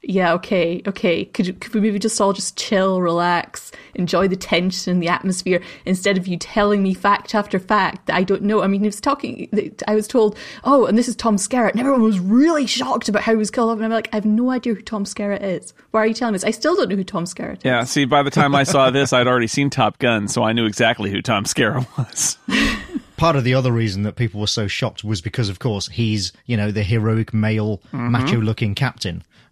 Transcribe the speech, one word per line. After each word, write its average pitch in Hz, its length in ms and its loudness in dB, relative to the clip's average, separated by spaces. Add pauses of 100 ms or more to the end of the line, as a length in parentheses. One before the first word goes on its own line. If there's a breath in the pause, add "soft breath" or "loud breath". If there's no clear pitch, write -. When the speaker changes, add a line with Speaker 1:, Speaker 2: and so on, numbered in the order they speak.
Speaker 1:
"Yeah, 180 320 0
okay, 175 520 -2
okay. 185 400 0
Could, 180 340 -4
could - 140 -14
we 214 60 2
maybe 208 180 2
just 214 220 -2
all 196 120 4
just - 240 -6
chill, 190 460 0
relax, 175 680 -2 (240 loud breath)
enjoy 185 320 0
the 185 100 2
tension, 185 640 0
the 165 80 -2
atmosphere, 180 520 0 (240 loud breath)
instead 190 320 0
of 185 100 -2
you 175 120 -4
telling 208 440 2
me 190 120 2
fact 202 400 0
after 208 240 0
fact 185 480 -2
that - 100 0
I 185 80 2
don't 190 180 0
know?" 202 200 2
I 185 40 0
mean, 196 140 0
he 214 80 0
was 202 120 -6
talking, - 480 -4 (380)
I 214 80 0
was 214 140 0
told, 214 280 2 (280 loud breath)
"Oh, 262 220 4
and 208 100 2
this 240 120 4
is 240 80 -4
Tom 220 200 0
Skerritt." 226 360 0
And 220 80 -2
everyone 262 220 2
was 214 160 4
really 262 480 4
shocked 247 440 -4
about 202 120 0
how 226 100 2
he 226 40 4
was 214 140 0
killed 233 200 0
off. 226 60 -2
And 214 80 -4
I'm 220 80 -2
like, 220 200 -2
"I 220 40 -4
have 202 80 -4
no 226 260 2
idea 247 240 -2
who 185 80 -8
Tom 202 220 -6
Skerritt 202 380 -6
is. 185 320 -6 (180 soft breath)
Why 220 100 2
are 220 40 4
you 226 80 2
telling 233 180 -2
me 196 40 0
this? 185 80 -4
I 214 80 2
still 311 220 0
don't 311 140 0
know 196 80 -2
who 190 80 -2
Tom 175 200 -4
Skerritt - 340 -10
is." - 60 -20
Speaker 2:
Yeah, 123 200 2
see, 143 220 0
by 143 180 4
the 139 60 0
time 143 240 2
I 139 100 4
saw 131 260 4
this, 135 220 2
I'd 123 160 4
already 123 180 4
seen 139 240 0
Top 113 280 0
Gun, 110 280 2
so 117 160 0
I 110 100 2
knew 117 140 2
exactly 113 460 0
who 98 100 -2
Tom 107 220 0
Skerritt 123 420 0 (120)
was. - 400 -4 (100)
<laughs> - 300 0 (400)
Speaker 3:
Part 160 180 2
of 127 80 0
the 127 100 2
other 127 160 2
reason 110 320 0
that 104 140 -4
people 104 240 -2
were 107 80 -2
so 107 180 -2
shocked - 380 -6
was 104 160 -4
because, 110 280 -2
of 98 120 -8
course, 101 280 -4
he's, 107 440 -2 (140 soft breath)
you 120 100 -2
know, 104 160 0
the 104 100 -2
heroic 110 500 0
male, 107 440 0 (160)
Speaker 2:
Mm-hmm. 120 180 -4
Speaker 3:
macho-looking 113 640 0
captain. 92 480 -4 (300 soft breath)